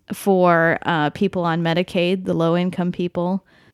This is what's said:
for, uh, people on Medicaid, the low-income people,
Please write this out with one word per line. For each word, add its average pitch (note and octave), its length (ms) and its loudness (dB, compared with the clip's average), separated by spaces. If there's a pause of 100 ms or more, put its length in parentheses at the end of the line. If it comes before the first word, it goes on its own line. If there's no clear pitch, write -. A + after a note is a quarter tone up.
(140)
for, F3 680 2
uh, D3+ 280 0
people F#3 320 -2
on E3 180 -2
Medicaid, F3 600 0
the F#3 100 -2
low-income F3 600 0
people, F3+ 520 -4 (280)